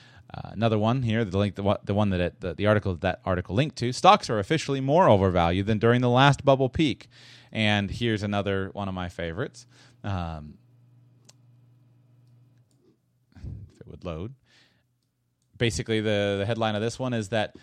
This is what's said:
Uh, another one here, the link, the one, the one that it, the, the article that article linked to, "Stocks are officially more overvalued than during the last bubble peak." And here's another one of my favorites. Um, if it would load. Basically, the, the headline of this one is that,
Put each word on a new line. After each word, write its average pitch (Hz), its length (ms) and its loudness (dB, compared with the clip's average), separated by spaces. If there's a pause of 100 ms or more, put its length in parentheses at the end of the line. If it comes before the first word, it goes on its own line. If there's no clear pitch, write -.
(340)
Uh, - 180 -14
another 110 260 0
one 117 260 0
here, 113 200 0
the 92 140 -2
link, 101 180 0
the 98 80 -6
one, 101 200 2
the 101 100 -4
one 104 160 2
that 90 100 0
it, 87 220 -4
the, 90 120 -8
the 98 120 -4
article 104 300 2
that 90 280 -4
article 90 320 -2
linked 143 220 -2
to, 123 160 -4
"Stocks 196 360 4
are 113 100 0
officially 139 420 -2
more 156 260 4
overvalued 92 600 4
than 107 120 0
during 117 220 4
the 123 80 2
last 135 340 4
bubble 135 260 2
peak." - 380 -2 (440)
And 104 380 0
here's 110 340 -2
another 98 500 -2
one 98 160 -6
of 95 40 -8
my 90 140 -6
favorites. 87 600 -10 (360)
Um, 82 520 -8 (2750)
if - 440 -16
it - 80 -20
would - 160 -20
load. 90 300 -8 (1200)
Basically, 113 440 -2
the, 101 380 0
the 98 60 -2
headline 110 300 -2
of 104 60 -4
this 113 180 -6
one 127 140 -4
is 107 160 -6
that, 107 340 -4